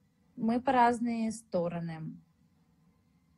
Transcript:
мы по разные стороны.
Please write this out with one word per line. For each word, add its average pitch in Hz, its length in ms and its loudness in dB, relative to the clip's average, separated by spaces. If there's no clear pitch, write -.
мы 233 260 0
по 277 100 0
разные 240 600 2
стороны. 170 840 -4